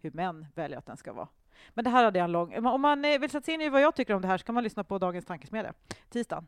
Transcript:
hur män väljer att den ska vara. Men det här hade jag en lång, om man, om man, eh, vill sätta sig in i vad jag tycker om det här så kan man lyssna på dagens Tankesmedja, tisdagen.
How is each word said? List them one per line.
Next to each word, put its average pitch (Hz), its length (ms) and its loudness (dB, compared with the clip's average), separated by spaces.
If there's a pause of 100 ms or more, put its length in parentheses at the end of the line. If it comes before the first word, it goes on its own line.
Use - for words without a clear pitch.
hur 156 100 -8
män 160 340 -6 (100)
väljer 143 220 -8
att 123 80 -14
den - 120 -14
ska - 160 -14
vara. - 140 -10 (460)
Men 226 100 -4
det 247 60 0
här 247 140 6
hade 190 160 4
jag 175 60 4
en 175 60 -2
lång, 170 260 0
om 226 60 -2
man, 254 100 2
om 269 80 0
man, 285 240 2
eh, 294 140 4
vill 277 100 -2
sätta 294 160 -6
sig 320 80 -2
in 320 80 -4
i 302 80 0
vad 269 120 4
jag 302 140 6
tycker 233 180 0
om 190 80 0
det 185 60 -2
här 185 100 2
så - 80 -10
kan 233 100 -4
man 240 80 2
lyssna 208 200 -4
på 196 140 -4
dagens 180 280 -2
Tankesmedja, - 480 -10 (360)
tisdagen. 165 380 -6